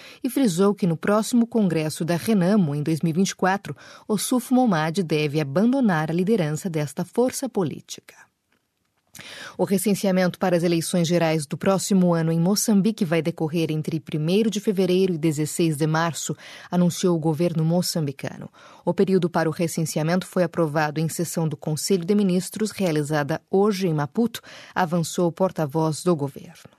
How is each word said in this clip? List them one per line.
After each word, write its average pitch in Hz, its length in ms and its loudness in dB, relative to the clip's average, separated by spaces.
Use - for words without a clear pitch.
e 269 80 -4
frisou 202 460 2
que 196 100 -2
no 165 120 2
próximo 220 500 2
congresso 165 580 0
da 170 120 0
Renamo, 185 580 2
em 147 80 -4
dois 156 200 -2
mil 170 80 0
e 151 40 -2
vinte 185 160 0
e - 60 -10
quatro, 185 400 -2
o 214 100 0
Sufo - 340 -2
Momadi 185 480 2
deve 151 400 0
abandonar 175 720 2
a - 20 -2
liderança 175 560 0
desta 156 360 -4
força 247 440 -2
política. 190 200 -2
O 185 60 2
recenseamento 185 760 0
para 180 180 2
as 165 60 2
eleições 170 440 0
gerais 160 400 2
do - 80 -8
próximo 185 600 2
ano 165 180 0
em 165 80 2
Moçambique 202 640 2
vai 165 160 2
decorrer 160 500 -2
entre 156 300 -2
primeiro 180 500 0
de 208 80 -4
fevereiro 185 540 2
e 160 60 -2
dezesseis 156 580 0
de 156 100 0
março, 160 480 -2
anunciou 180 440 2
o 165 60 -2
governo 160 420 0
moçambicano. 165 880 -2
O 175 80 0
período 180 340 2
para 165 220 0
o - 20 -6
recenseamento 165 720 -2
foi 185 180 0
aprovado 156 540 0
em 160 120 0
sessão 170 360 -4
do 151 120 -4
Conselho 170 480 -2
de 202 80 2
Ministros, 202 560 0
realizada 151 680 0
hoje 196 360 2
em 165 60 2
Maputo, 156 480 -2
avançou 175 540 0
o 160 40 -2
porta-voz 160 680 -2
do 175 140 2
governo. - 600 -10